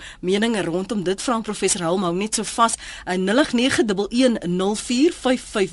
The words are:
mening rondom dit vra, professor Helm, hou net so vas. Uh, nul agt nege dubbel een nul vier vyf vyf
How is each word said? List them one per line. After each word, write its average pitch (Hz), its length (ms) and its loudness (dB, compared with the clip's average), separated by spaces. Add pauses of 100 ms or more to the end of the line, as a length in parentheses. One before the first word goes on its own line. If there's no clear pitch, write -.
(200)
mening 208 440 0
rondom 185 380 -2
dit 185 200 -2
vra, 233 180 0
professor 202 400 -2
Helm, 180 220 0
hou 175 120 0
net 202 200 -2
so 233 80 -2
vas. 226 340 2 (320)
Uh, 180 60 -2
nul 190 240 2
agt 311 140 2
nege 254 320 2
dubbel 202 260 0
een 240 360 4
nul 185 280 0
vier 262 380 2
vyf 254 300 0 (100)
vyf 196 200 0